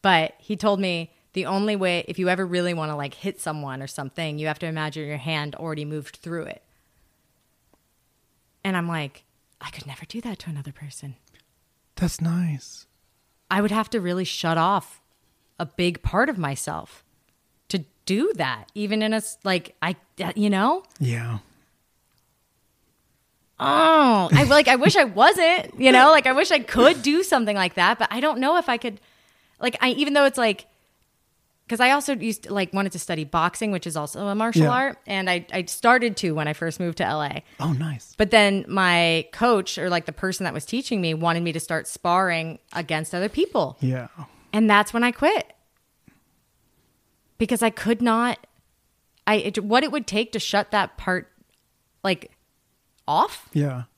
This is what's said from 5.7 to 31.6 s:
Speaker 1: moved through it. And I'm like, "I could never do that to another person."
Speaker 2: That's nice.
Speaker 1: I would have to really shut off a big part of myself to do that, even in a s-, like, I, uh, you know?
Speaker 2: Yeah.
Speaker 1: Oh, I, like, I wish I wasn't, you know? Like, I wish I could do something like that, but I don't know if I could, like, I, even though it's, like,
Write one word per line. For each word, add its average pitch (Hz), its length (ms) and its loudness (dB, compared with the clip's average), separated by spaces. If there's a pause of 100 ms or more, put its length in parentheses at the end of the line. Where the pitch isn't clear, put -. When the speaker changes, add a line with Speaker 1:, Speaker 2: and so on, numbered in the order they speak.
Speaker 1:
moved 151 320 -10
through 165 280 -10
it. - 180 -14 (2000)
And 190 120 -2
I'm 170 120 -4
like, 156 340 -8 (380)
"I - 100 -14
could - 160 -18
never 139 200 -16
do 233 160 -12
that 220 180 -10
to 170 100 -12
another 143 220 -10
person." 143 420 -16 (800)
Speaker 2:
That's - 260 -4
nice. 165 680 -4 (640)
Speaker 1:
I 190 100 2
would 208 100 0
have 214 200 -2
to 226 100 -2
really 180 240 -4
shut 165 340 -2
off 180 420 0 (600)
a 165 60 -4
big 175 360 -4
part 233 260 0
of 226 100 -4
myself 143 640 -8 (680)
to 170 160 -4 (220)
do 262 300 0
that, 131 380 -6
even 208 280 -2
in 214 100 -2
a 220 40 0
s-, 214 280 -8
like, 185 380 -2
I, 170 140 -4 (260)
uh, 185 140 -6
you 208 120 2
know? 233 360 0 (160)
Speaker 2:
Yeah. 117 380 -4 (2250)
Speaker 1:
Oh, 277 720 6
I, 214 120 8
like, 285 240 6
I 254 80 6
wish 277 180 4
I 269 100 6
wasn't, 330 760 4
you 262 100 8
know? 254 200 10
Like, 294 160 8
I 262 60 4
wish 302 200 2
I 302 80 2
could 247 420 4
do 294 220 2
something 226 320 0
like 180 180 0
that, 190 240 2
but 202 120 0
I 233 100 -4
don't 285 180 0
know 285 180 2
if 330 120 0
I 240 80 0
could, 226 240 -8 (600)
like, 240 200 -2
I, 254 100 2
even 277 240 -2
though 285 120 6
it's, 269 120 0
like, 220 280 0 (1000)